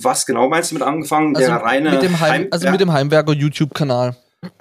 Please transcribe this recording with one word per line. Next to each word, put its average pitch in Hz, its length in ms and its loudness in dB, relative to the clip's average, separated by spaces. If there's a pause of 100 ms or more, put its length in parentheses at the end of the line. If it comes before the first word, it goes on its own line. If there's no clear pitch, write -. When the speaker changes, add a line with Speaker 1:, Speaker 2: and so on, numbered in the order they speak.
Speaker 1:
was - 200 0
genau 127 240 0
meinst 170 220 -2
du 160 60 -6
mit 139 80 -4
angefangen? 151 500 0
Speaker 2:
Also 131 140 2
Speaker 1:
Der - 120 0
reine 135 300 0
Speaker 2:
mit 135 120 2
dem 175 180 0
Heim-, 156 120 2 (120)
Speaker 1:
Heim-, 196 80 -6
Speaker 2:
also 175 140 -2
Speaker 1:
ja. 180 40 2
Speaker 2:
mit 185 100 2
dem 180 120 2
Heimwerker-YouTube-Kanal. 143 1200 0 (440)